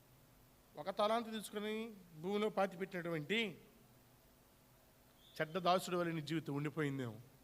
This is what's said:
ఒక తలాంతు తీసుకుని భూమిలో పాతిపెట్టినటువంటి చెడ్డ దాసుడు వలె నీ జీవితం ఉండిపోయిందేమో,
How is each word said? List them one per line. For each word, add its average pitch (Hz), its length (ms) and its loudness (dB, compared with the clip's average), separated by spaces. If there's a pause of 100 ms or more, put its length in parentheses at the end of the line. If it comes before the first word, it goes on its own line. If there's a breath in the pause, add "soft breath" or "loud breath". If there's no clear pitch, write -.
(760)
ఒక 151 120 -8
తలాంతు 220 400 2
తీసుకుని 214 640 -4 (280)
భూమిలో 208 300 2
పాతిపెట్టినటువంటి 185 1120 0 (1800)
చెడ్డ 156 160 -2
దాసుడు 180 400 4
వలె 175 140 2
నీ 165 100 -2
జీవితం 151 320 -2
ఉండిపోయిందేమో, 139 600 -2 (280)